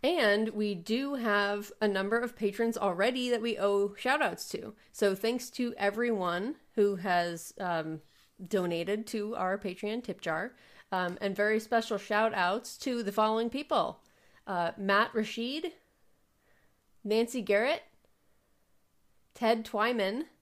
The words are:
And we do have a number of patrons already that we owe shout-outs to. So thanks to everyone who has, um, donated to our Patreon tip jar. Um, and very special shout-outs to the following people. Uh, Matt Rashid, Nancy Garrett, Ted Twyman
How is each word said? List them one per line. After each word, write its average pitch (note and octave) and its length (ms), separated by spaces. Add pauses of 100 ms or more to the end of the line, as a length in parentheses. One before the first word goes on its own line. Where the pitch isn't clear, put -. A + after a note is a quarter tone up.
And A3 460
we G#3 240
do A#3 420
have G#3 640
a G#3+ 80
number G3+ 320
of A#3 160
patrons A3+ 420
already A3+ 520
that A#3+ 120
we A3+ 180
owe G3+ 360
shout-outs B3+ 540
to. - 240 (180)
So G3 220
thanks A#3 380
to A#3+ 260
everyone G3+ 800 (200)
who G3+ 220
has, F3 640
um, D#3+ 420 (440)
donated F3+ 640
to G#3+ 280
our F#3 240
Patreon G#3 440
tip - 180
jar. F3 340 (360)
Um, F3+ 300
and G3 140
very G#3+ 240
special A3 380
shout-outs G#3 840
to A#3+ 240
the G3 80
following A3 380
people. C#4 520 (460)
Uh, F3 300
Matt G3+ 360
Rashid, B3 580 (1300)
Nancy A3+ 380
Garrett, G#3 420 (1500)
Ted A3+ 300
Twyman A3 580 (180)